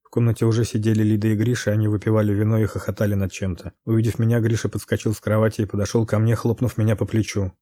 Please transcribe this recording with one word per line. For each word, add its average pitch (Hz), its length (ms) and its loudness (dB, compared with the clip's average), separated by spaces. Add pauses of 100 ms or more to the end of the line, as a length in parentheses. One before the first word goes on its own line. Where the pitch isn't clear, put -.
В - 100 -20
комнате 117 340 0
уже 113 200 2
сидели 110 380 0
Лида 107 240 2
и 110 80 2
Гриша, 110 380 0
они 107 160 2
выпивали 107 440 2
вино 107 240 2
и 110 100 2
хохотали 101 480 -4
над 98 180 -2
чем-то. 95 400 -6 (120)
Увидев 113 360 0
меня, 117 180 2
Гриша 110 300 0
подскочил 107 440 -4
с 104 60 -6
кровати 107 440 0
и - 20 2
подошел 101 420 -2
ко 107 140 0
мне, 113 160 2
хлопнув 117 420 -2
меня 110 160 2
по 101 100 -2
плечу. 101 460 -2 (120)